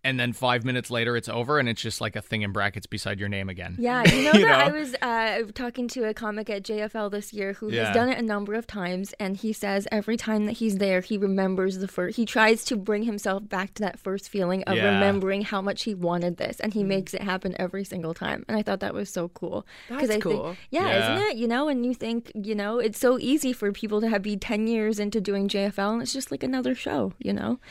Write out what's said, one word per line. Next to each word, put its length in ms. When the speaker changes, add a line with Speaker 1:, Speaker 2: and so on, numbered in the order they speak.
Speaker 1:
And 160
then 120
five 320
minutes 240
later, 280
it's 120
over, 300
and 100
it's 140
just, 180
like, 140
a 80
thing 200
in 100
brackets 340
beside 320
your 100
name 200
again. 280
Speaker 2:
Yeah, 320
you 140
know 100
Speaker 1:
<laughs> 60
You 80
Speaker 2:
that 260
Speaker 1:
know? 40
Speaker 2:
I 40
was, 220
uh, 500
talking 360
to 160
a 100
comic 340
at 140
J 180
F 140
L 160
this 220
year 220
who 180
Speaker 1:
Yeah. 140
Speaker 2:
has 100
done 140
it 60
a 60
number 320
of 140
times, 500
and 180
he 160
says 380
every 260
time 300
that 60
he's 240
there, 240
he 180
remembers 600
the 100
first. 300
He 60
tries 420
to 100
bring 260
himself 460
back 260
to 80
that 160
first 300
feeling 360
of 120
Speaker 1:
Yeah. 180
Speaker 2:
remembering 480
how 180
much 220
he 120
wanted 420
this, 240
and 120
he 120
Speaker 3:
Mm. 20
Speaker 2:
makes 260
it 100
happen 360
every 240
single 320
time. 320
And 100
I 60
thought 160
that 160
was 160
so 200
cool. 360
'Cause 140
Speaker 3:
That's 100
Speaker 2:
I 80
Speaker 3:
cool. 300
Speaker 2:
think, 80
yeah, 160
Speaker 1:
Yeah. 300
Speaker 2:
isn't 140
it? 60
You 120
know, 180
and 180
you 100
think, 380
you 220
know, 240
it's 220
so 180
easy 340
for 200
people 300
to 60
have, 140
be 140
ten 320
years 320
into 200
doing 280
J 160
F 160
L, 140
and 80
it's 100
just, 180
like, 140
another 320
show, 420
you 140
know? 260